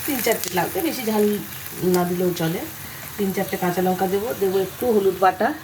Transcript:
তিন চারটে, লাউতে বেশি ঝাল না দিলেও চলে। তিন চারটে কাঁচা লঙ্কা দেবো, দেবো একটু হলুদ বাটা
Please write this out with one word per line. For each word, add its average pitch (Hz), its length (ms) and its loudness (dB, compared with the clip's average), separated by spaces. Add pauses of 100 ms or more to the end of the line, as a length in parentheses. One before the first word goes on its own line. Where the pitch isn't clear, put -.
তিন 277 200 -2
চারটে, 208 240 0 (100)
লাউতে 175 280 -2
বেশি 254 240 -4
ঝাল 214 140 2 (680)
না 175 140 4
দিলেও 180 220 2 (100)
চলে। 170 200 0 (560)
তিন 196 200 0
চারটে 190 260 -2
কাঁচা 180 240 2
লঙ্কা 185 280 2
দেবো, 202 140 0 (140)
দেবো 190 140 2 (100)
একটু - 180 -6 (100)
হলুদ 190 300 4
বাটা 190 240 4 (160)